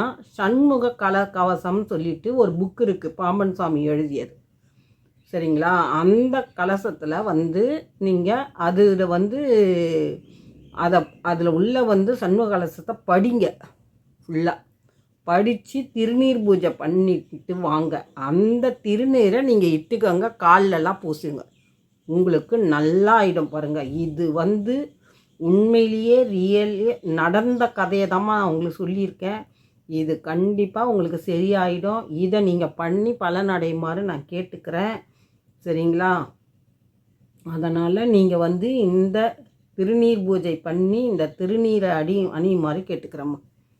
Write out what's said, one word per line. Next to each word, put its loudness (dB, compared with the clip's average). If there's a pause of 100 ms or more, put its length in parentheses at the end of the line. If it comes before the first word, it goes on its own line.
(380)
சண்முக 2 (120)
கல 0 (200)
கவசம்னு -2
சொல்லிட்டு -6 (140)
ஒரு 2
புக் -4
இருக்கு, -4 (100)
பாம்பன் -2
சாமி -2 (100)
எழுதியது. -4 (960)
சரிங்களா? 0 (280)
அந்த 4 (220)
கலசத்துல -4 (100)
வந்து 0 (440)
நீங்க 0 (360)
அதுல 4 (100)
வந்து 0 (1500)
அத, 2 (360)
அதுல 0
உள்ள 0 (160)
வந்து 2 (100)
சண்முக 2
கலசத்தை -4 (160)
படிங்க 2 (760)
ஃபுல்லா. -2 (760)
படிச்சு 0 (160)
திருநீர் 2
பூஜை 4 (120)
பண்ணிட்டு -2 (140)
வாங்க. -2 (340)
அந்த 2 (100)
திருநீரை 2
நீங்க 4 (120)
இட்டுக்கோங்க, 0 (160)
கால்லலாம் 4
பூசுங்க. -8 (720)
உங்களுக்கு 2 (220)
நல்லா 4
ஆயிடும் 0
பாருங்க. -4 (240)
இது -4 (160)
வந்து -2 (720)
உண்மையிலேயே 4 (200)
ரியல் 2 (460)
நடந்த 2 (140)
கதையை 0
தாம்மா 0
நான் 0
உங்களுக்கு -4
சொல்லியிருக்கேன். -6 (460)
இது -2 (160)
கண்டிப்பா -2 (120)
உங்களுக்கு -2
சரியாயிடும். 0 (240)
இதை 0
நீங்க 0 (140)
பண்ணி 0 (120)
பலனடையுமாறு -2
நான் -8
கேட்டுக்கிறேன். -6 (680)
சரிங்களா? 0 (1400)
அதனால 0 (100)
நீங்க 4 (120)
வந்து -2 (180)
இந்த 2 (600)
திருநீர் 2
பூஜை 0 (100)
பண்ணி 0 (120)
இந்த 0 (140)
திருநீரை 0 (100)
அடி-, -2
அணியுமாறு 0 (100)
கேட்டுக்கிறேம்மா. -8 (420)